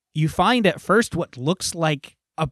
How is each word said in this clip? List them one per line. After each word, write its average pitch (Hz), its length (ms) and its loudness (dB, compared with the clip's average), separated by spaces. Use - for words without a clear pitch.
you 156 160 0
find 208 380 2
at - 140 0
first 220 340 2
what 170 220 -6
looks 147 380 -4
like 156 420 -4
a, 156 140 -2